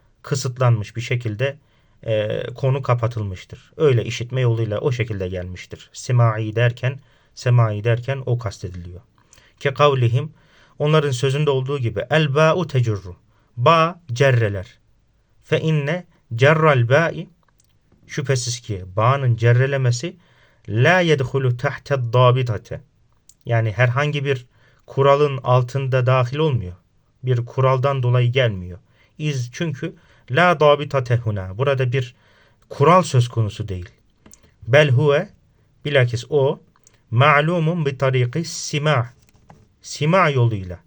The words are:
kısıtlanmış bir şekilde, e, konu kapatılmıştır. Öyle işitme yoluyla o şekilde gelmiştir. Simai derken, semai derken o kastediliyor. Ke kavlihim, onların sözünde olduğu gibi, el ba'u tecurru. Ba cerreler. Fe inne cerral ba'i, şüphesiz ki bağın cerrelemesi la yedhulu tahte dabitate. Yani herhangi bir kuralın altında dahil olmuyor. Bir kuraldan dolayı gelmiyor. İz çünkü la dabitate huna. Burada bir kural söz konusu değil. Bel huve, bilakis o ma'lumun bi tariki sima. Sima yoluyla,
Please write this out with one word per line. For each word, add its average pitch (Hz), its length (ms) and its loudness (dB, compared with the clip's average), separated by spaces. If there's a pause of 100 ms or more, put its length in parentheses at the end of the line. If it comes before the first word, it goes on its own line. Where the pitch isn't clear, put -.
(220)
kısıtlanmış 123 760 -2
bir 113 60 -6
şekilde, 120 560 -4 (480)
e, 107 380 -2 (120)
konu 135 260 -2
kapatılmıştır. 113 960 -6
Öyle 127 280 2
işitme 123 360 -6
yoluyla 113 380 0
o 147 120 -2
şekilde 101 360 -4
gelmiştir. 90 640 -12
Simai 113 640 0
derken, 120 440 -2 (360)
semai 113 480 2
derken 120 420 -2
o 123 140 0
kastediliyor. 90 640 -12 (580)
Ke 147 140 -2
kavlihim, 139 600 2 (460)
onların 147 320 2
sözünde 139 380 0
olduğu 135 300 -2
gibi, 110 300 -4
el 147 260 0
ba'u 160 320 2
tecurru. 104 480 -2 (420)
Ba 160 440 2 (120)
cerreler. 113 640 0 (640)
Fe 156 160 -2
inne 156 460 -2 (300)
cerral 143 540 4
ba'i, 160 400 0 (800)
şüphesiz 123 520 -4
ki 92 260 -10 (100)
bağın 123 400 2
cerrelemesi 127 800 2 (540)
la 135 300 4
yedhulu 135 580 0
tahte 131 560 -4
dabitate. 123 680 2 (640)
Yani 113 260 0
herhangi 135 540 0
bir 135 200 -2 (400)
kuralın 139 580 2
altında 127 640 0
dahil 127 320 0
olmuyor. 110 360 -2 (500)
Bir 123 220 -2
kuraldan 131 580 0
dolayı 120 280 2
gelmiyor. 98 480 -2 (380)
İz 139 360 -4
çünkü 165 420 -8 (360)
la 170 280 2
dabitate 143 580 2
huna. 98 400 -6
Burada 131 340 0
bir 123 240 -4 (540)
kural 165 340 6
söz 120 240 2
konusu 104 400 -4
değil. 90 220 -10 (800)
Bel 143 220 4
huve, 147 400 2 (560)
bilakis 127 440 0
o 147 300 0 (520)
ma'lumun 151 760 2
bi 135 120 -4
tariki 131 480 -2
sima. 143 640 -2 (720)
Sima 165 480 2
yoluyla, 107 580 -2